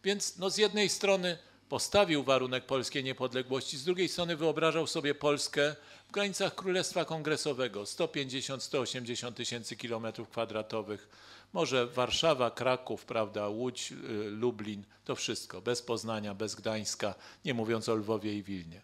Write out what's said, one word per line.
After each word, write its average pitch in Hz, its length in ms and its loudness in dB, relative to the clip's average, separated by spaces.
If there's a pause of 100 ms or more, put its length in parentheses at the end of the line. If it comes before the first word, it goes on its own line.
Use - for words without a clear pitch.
Więc, 202 340 0
no, 185 120 0
z 190 80 0
jednej 208 320 4
strony 185 480 4 (320)
postawił 156 540 4
warunek 127 420 4
polskiej 135 380 0
niepodległości, 127 760 -2
z 131 60 -10
drugiej 180 260 2
strony 170 280 -2
wyobrażał 156 500 4
sobie 143 280 0
Polskę 147 600 2 (320)
w - 40 -18
granicach 202 440 0
Królestwa 180 500 0
Kongresowego, 135 800 0
sto 165 220 -2
pięćdziesiąt, 135 560 -4
sto - 160 -2
osiemdziesiąt 120 580 -4
tysięcy 120 380 -6
kilometrów 113 540 -6
kwadratowych. 107 800 -4 (440)
Może 131 340 4
Warszawa, 123 640 2
Kraków, 123 540 0
prawda, 104 420 0
Łódź, 123 440 -4
y, - 40 -12 (340)
Lublin, 107 540 -2 (220)
to 135 100 -2
wszystko, - 460 -6
bez 120 200 0
Poznania, 110 520 -4
bez 101 220 -6
Gdańska, 107 600 -2 (300)
nie 143 80 0
mówiąc 113 360 0
o 117 60 4
Lwowie 104 380 0
i 104 100 -4
Wilnie. 92 400 -8